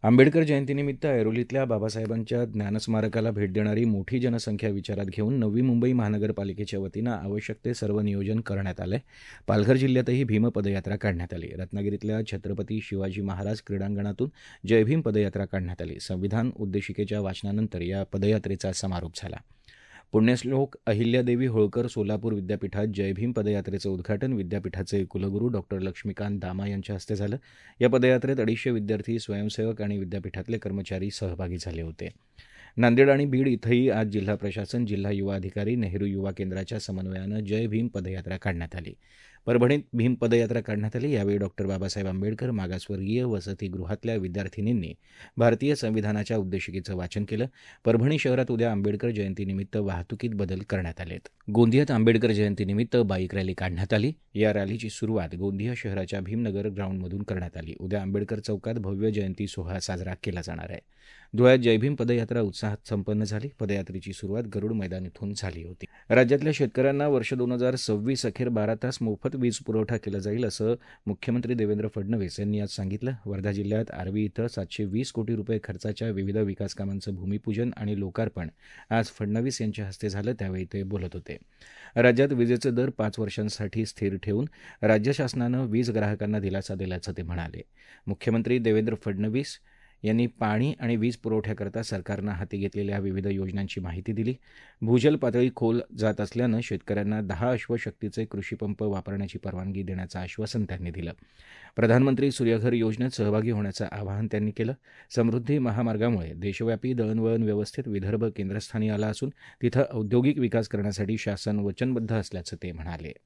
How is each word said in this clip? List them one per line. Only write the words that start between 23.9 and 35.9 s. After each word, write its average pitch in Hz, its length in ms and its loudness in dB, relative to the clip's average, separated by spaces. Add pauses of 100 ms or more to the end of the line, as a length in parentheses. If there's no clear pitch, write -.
विद्यापीठाचे 95 680 -2
कुलगुरू 98 440 -2
डॉक्टर 101 320 -2
लक्ष्मीकांत 101 600 -4
दामा 95 280 -4
यांच्या 101 280 -4
हस्ते 104 200 -4
झालं. 104 220 -2 (440)
या 120 80 8
पदयात्रेत 127 500 4
अडीचशे 113 320 2
विद्यार्थी, 110 480 0
स्वयंसेवक 107 640 -2
आणि 104 160 -2
विद्यापीठातले 95 600 -4
कर्मचारी 98 540 -4
सहभागी 90 460 -4
झाले 82 240 -6
होते. 82 280 -8 (680)
नांदेड 120 320 8
आणि 139 160 6
बीड 135 220 2
इथंही 123 420 4
आज 110 180 2
जिल्हा 101 280 0
प्रशासन, 104 500 -4
जिल्हा 101 260 -2
युवा 98 240 -2
अधिकारी, 101 400 -2
नेहरू 101 300 0